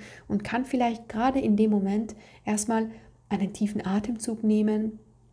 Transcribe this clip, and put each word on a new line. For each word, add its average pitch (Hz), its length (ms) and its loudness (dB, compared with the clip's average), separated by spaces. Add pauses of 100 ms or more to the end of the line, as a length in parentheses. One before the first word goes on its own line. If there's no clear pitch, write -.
(280)
und 208 160 -2
kann 240 200 -2
vielleicht 240 440 -2
gerade 262 320 0
in 220 160 4
dem 220 140 4
Moment 208 440 0 (320)
erstmal 220 420 0 (440)
einen 196 200 0
tiefen 208 320 -2
Atemzug 214 600 -2
nehmen, 214 540 2 (340)